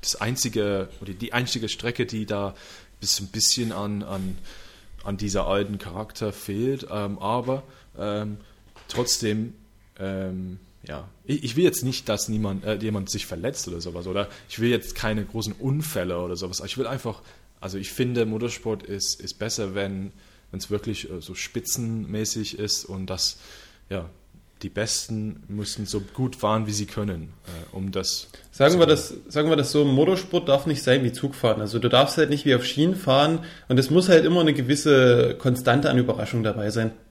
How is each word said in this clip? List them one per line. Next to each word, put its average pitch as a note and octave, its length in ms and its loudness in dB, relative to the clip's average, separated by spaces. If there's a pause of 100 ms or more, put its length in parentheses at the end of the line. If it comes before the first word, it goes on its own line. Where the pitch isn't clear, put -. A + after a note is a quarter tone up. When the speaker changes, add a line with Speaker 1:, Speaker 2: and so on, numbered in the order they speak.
Speaker 1:
das - 180 -4
einzige, G#2 680 0 (100)
oder G2 140 -10
die A2 180 -10
einzige A#2+ 380 -2
Strecke, A#2+ 360 -4
die A2 200 -6
da G2+ 280 -4 (460)
bis, - 220 -2
ein F#2+ 60 -8
bisschen A2 440 0
an, G2+ 320 -4
an, F#2+ 340 -6 (680)
an G2+ 100 -4
dieser G2 320 -2
alten G2+ 300 0
Charakter G#2 560 -6
fehlt. B2+ 580 -4
Ähm, G2+ 280 -4
aber, B2 440 -2 (340)
ähm, G#2 420 -6 (500)
trotzdem, A2+ 640 -2 (440)
ähm, F#2+ 600 -6 (260)
ja, D2+ 220 -12 (160)
ich, C#3+ 220 -4
ich A2+ 100 -4
will E3 80 4
jetzt D3+ 220 2
nicht, B2+ 240 -4
dass G#2 180 -2
niemand, G2+ 380 -2
äh, G#2+ 100 -2
jemand G#2 340 -4
sich - 180 -6
verletzt F#2 420 -6
oder E2+ 100 -8
sowas, F2 260 -8
oder F#2 220 -2 (220)
ich - 100 -12
will A#2 100 2
jetzt - 260 -2
keine G#2+ 280 -2
großen G#2 300 -6
Unfälle A2 640 -2
oder F2+ 160 -4
sowas. F2+ 300 -8
Ich - 120 -8
will B2 100 -2
einfach, A#2+ 340 -6 (400)
also F#2+ 160 -8
ich G2 160 -8
finde, B2 320 0
Motorsport A2 580 -4
ist, - 380 -6
ist F#2+ 140 -10
besser, G2+ 400 -4
wenn, G2 360 -4 (400)
wenn's F#2+ 180 -10
wirklich, G#2 400 -4
äh, F2+ 120 -10
so F#2 140 -14
spitzenmäßig A2 1200 -6
ist G#2 240 -2
und F#2+ 220 -8
dass, F#2 320 -4 (520)
ja, F2 200 -6 (540)
die F#2+ 60 -6
Besten G#2+ 800 -4
müssen G2+ 400 -6
so G#2 140 -2
gut B2+ 340 -4
fahren, A2 320 0
wie G#2 40 -4
sie G#2 140 -2
können, F2+ 480 -6 (140)
äh, E2 280 -14
um F#2+ 160 -4
das F#2 360 -4 (240)
Speaker 2:
Sagen D3 220 6
Speaker 1:
zu F3+ 40 6
Speaker 2:
wir E3+ 80 10
Speaker 1:
gewinnen. D#3 160 6 (240)
Speaker 2:
das, - 80 -18
sagen D3+ 160 2
wir D#3+ 60 6
das C#3+ 160 0
so, D3 140 6
Motorsport D#3+ 640 4
darf C#3 200 4
nicht D3 160 0
sein C3 200 6
wie A#2 80 2
Zugfahren. A#2 500 0
Also G#2+ 180 -2
du A#2+ 100 4
darfst C3+ 300 4
halt D3+ 100 6
nicht C#3+ 160 0
wie C#3 80 6
auf B2 100 4
Schienen E3+ 320 2
fahren D3+ 440 4 (300)
und B2+ 100 6
es C3 100 2
muss F3 180 6
halt E3+ 160 10
immer F3 180 6
eine D#3 120 6
gewisse B2+ 840 6
Konstante B2+ 500 4
an B2+ 80 4
Überraschung A#2 460 0
dabei G#2 260 0
sein. A2+ 220 0 (200)